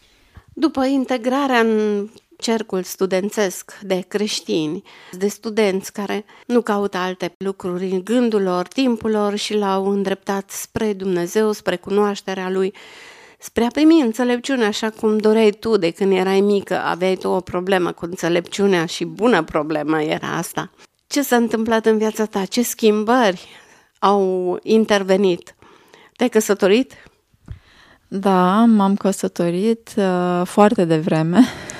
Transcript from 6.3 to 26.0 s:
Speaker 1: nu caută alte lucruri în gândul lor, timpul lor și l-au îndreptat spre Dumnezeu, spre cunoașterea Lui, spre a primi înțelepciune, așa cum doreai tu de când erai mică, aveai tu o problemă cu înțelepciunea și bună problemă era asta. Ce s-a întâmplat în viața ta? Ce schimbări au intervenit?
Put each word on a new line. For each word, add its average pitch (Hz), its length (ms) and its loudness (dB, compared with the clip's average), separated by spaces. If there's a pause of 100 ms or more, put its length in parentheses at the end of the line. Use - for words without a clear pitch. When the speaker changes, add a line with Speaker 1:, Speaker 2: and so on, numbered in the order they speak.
Speaker 1:
nu 240 160 2
caută 202 360 -2
alte 185 400 -6
lucruri 190 520 -6
în 185 140 -4
gândul 220 380 0
lor, 180 260 0
timpul 240 440 -2
lor 208 240 0
și 208 180 -6
l-au 196 360 0
îndreptat 196 600 -4
spre - 440 -6
Dumnezeu, 190 580 -2
spre 190 240 -4
cunoașterea 190 720 -4
Lui, 190 240 -2 (680)
spre - 240 -2
a 233 40 2
primi 311 340 4
înțelepciune, 240 640 0
așa 208 240 -2
cum 214 280 0
doreai 214 340 4
tu 220 260 0
de 170 120 0
când 196 220 0
erai 190 300 2
mică, 196 380 0
aveai 175 360 -2
tu 185 120 -6
o 190 120 0
problemă 180 520 -2
cu - 140 -12
înțelepciunea 175 800 0
și 165 200 -8
bună 170 380 0
problemă 156 580 -2
era 156 340 -4
asta. - 360 -8 (360)
Ce - 140 -2
s-a 269 140 0
întâmplat 226 500 0
în 220 120 4
viața 214 280 -2
ta? 202 200 -4
Ce 240 180 -2
schimbări 214 840 0 (520)
au 185 640 0
intervenit? 196 920 2 (600)